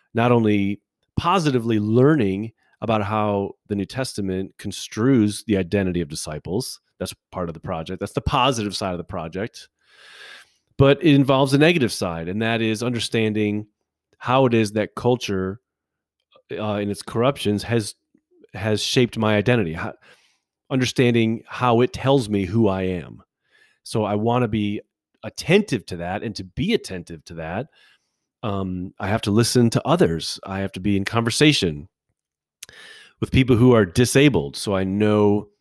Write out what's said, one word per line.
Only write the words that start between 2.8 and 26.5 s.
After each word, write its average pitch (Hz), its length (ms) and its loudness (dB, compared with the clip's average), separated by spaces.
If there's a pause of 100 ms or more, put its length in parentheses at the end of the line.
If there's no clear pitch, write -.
about 110 200 0
how 104 500 -2 (160)
the 104 80 -4
New 98 80 -2
Testament 95 720 -6
construes 107 840 0
the 104 120 0
identity 92 440 0
of 78 80 -4
disciples. 78 720 -8 (180)
That's - 160 -10 (160)
part 90 180 -6
of 80 60 -10
the 78 60 -20
project. 87 400 -8
That's 101 120 -8
the - 80 -6
positive 123 560 -2
side 98 160 -4
of 87 60 -6
the 82 60 -10
project. 90 640 -10 (1080)
But 139 220 4
it 156 140 6
involves 135 400 4
a 139 40 4
negative 151 340 4
side, 82 360 -6
and 104 140 -4
that 113 180 -2
is 110 220 -2
understanding 107 840 -2 (500)
how 131 280 2
it 117 80 2
is 110 180 2
that 104 240 -4
culture, 101 640 -2 (880)
uh, 104 240 -6
in 101 160 -4
its 98 120 -8
corruptions 113 600 -2
has, 117 320 -4 (600)
has 107 280 -2
shaped - 340 0
my 107 200 2
identity, 104 380 0
how, 101 200 -10 (760)
understanding 120 760 0
how 120 360 2
it 123 100 0
tells 135 360 0
me 101 180 -2
who 107 200 2
I 95 160 -2
am. 82 400 -6 (600)
So 110 200 -2
I 101 120 -2
wanna 117 320 0
be 104 320 -2 (420)
attentive 156 640 0
to 90 120 -8
that, 90 260 -6
and 110 100 -6
to 98 100 -12
be 170 300 -2